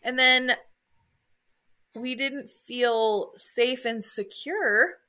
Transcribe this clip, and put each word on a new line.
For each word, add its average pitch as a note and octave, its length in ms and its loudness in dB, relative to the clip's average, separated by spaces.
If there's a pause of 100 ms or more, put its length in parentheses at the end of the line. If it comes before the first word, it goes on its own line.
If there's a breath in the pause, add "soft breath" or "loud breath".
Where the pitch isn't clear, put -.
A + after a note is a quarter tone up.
And B3+ 160 -4
then B3+ 380 4 (1400)
we B3 200 -6
didn't C4+ 340 -6
feel A3+ 840 0
safe B3 500 0
and A3+ 180 -4
secure C#4 920 0 (140)